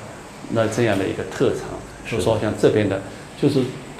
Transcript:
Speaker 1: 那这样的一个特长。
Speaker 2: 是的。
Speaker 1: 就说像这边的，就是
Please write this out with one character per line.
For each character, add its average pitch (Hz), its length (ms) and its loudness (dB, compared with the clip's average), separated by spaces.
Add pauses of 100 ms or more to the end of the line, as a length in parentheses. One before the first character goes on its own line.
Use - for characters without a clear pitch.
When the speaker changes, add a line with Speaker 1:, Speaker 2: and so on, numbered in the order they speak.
(500)
Speaker 1:
那 113 160 2
这 107 180 2
样 101 140 4
的 95 80 0
一 92 60 0
个 98 180 -6
特 117 200 2
长。 - 100 -2 (440)
Speaker 2:
是 120 120 -4
的。 - 20 0
Speaker 1:
就 90 60 0
说 110 160 4
像 107 200 0
这 143 100 8
边 104 180 4
的， 95 120 0 (400)
就 147 80 4
是 131 120 4 (400)